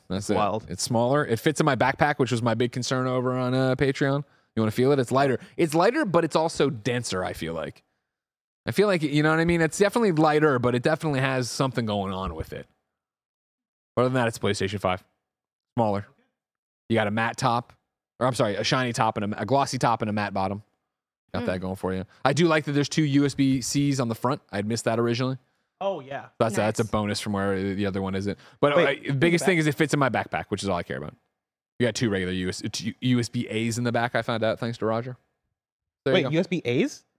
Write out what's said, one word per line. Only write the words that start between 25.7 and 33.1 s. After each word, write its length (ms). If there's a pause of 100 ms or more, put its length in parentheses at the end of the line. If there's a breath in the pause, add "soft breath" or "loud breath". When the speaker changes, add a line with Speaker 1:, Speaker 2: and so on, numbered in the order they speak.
Speaker 2:
Oh, 220
yeah. 240 (140)
Speaker 1:
That's, 180
that's 240
a 20
Speaker 3:
Nice. 80
Speaker 1:
bonus 300
from 120
where 420
the 100
other 160
one 140
isn't. 220 (220 loud breath)
But, 160
Speaker 2:
Wait, 80
Speaker 1:
uh, 200
the 80
Speaker 2:
in 80
Speaker 1:
biggest 240
Speaker 2:
the 20
Speaker 1:
thing 120
Speaker 2:
back. 40
Speaker 1:
is 60
it 80
fits 180
in 60
my 100
backpack, 400
which 140
is 60
all 60
I 80
care 140
about. 160 (640)
You 100
got 80
two 140
regular 240
U 160
S, 120 (120)
two 260
U 200